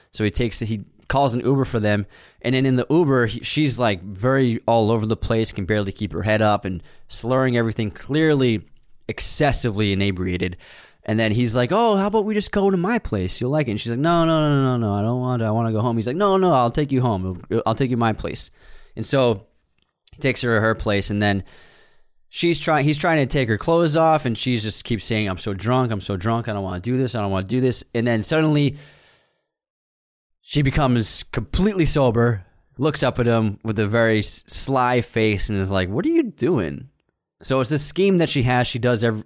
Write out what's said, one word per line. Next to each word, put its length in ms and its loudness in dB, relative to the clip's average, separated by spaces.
So 100 -4
he 80 2
takes, 300 -4
he 240 -6
calls 260 2
an 60 -2
Uber 240 2
for 160 -2
them, 260 0
and 120 0
then 100 2
in 120 4
the 120 0
Uber, 380 4
he, 160 -6
she's, 360 0
like, 260 0
very 640 0
all 240 4
over 120 0
the 120 0
place, 340 -2
can 140 -6
barely 260 0
keep 220 -6
her 100 -6
head 200 2
up, 220 2
and 160 -4
slurring 480 0
everything, 340 -2
clearly 800 0
excessively 840 0
inebriated. 640 -2
And 140 0
then 140 2
he's 240 0
like, 160 0
"Oh, 240 4
how 100 2
about 180 0
we 100 -2
just 180 -2
go 180 2
to 60 2
my 240 0
place? 400 -4
You'll 100 -2
like 160 0
it." 60 -4
And 80 -4
she's 100 -8
like, 80 -4
"No, 260 2
no, 240 2
no, 140 2
no, 140 0
no, 0 -
no, 180 0
I 80 0
don't 180 -2
want 200 -2
to, 60 -2
I 40 0
wanna 220 0
go 80 0
home." 160 0
He's 100 -2
like, 100 -4
"No, 200 2
no, 160 4
I'll 180 2
take 220 -2
you 80 2
home. 500 -2
I'll, 160 0
I'll 80 0
take 160 -2
you 60 -2
to 40 -2
my 120 2
place." 380 -8
And 100 -8
so 440 0
he 80 -20
takes 220 -2
her 120 0
to 60 4
her 140 2
place, 360 -2
and 100 0
then 220 2
she's 280 0
try-, 240 0
he's 140 2
trying 220 0
to 80 2
take 200 0
her 120 0
clothes 360 2
off, 300 4
and 140 -2
she 180 0
just 280 -6
keeps 200 -4
saying, 240 -2
"I'm 100 -4
so 140 -6
drunk, 400 0
I'm 80 -4
so 160 -6
drunk, 320 -2
I 60 -6
don't 100 -6
wanna 160 -6
do 160 -4
this, 180 -2
I 60 -4
don't 100 -2
wanna 160 -2
do 140 -2
this." 240 -2
And 120 0
then 160 0
suddenly 560 2
she 220 -2
becomes 640 2
completely 600 0
sober, 640 2
looks 240 0
up 160 0
at 80 2
him 360 2
with 160 -4
a 80 2
very 340 2
s-, 260 -8
sly 560 0
face, 480 0
and 80 -2
is 120 -2
like, 200 0
"What 160 -2
are 40 0
you 120 2
doing?" 640 -2
So 180 -2
it's 80 -2
this 160 -2
scheme 320 2
that 140 2
she 140 0
has. 220 2
She 120 -6
does, 260 0
ev-, 220 0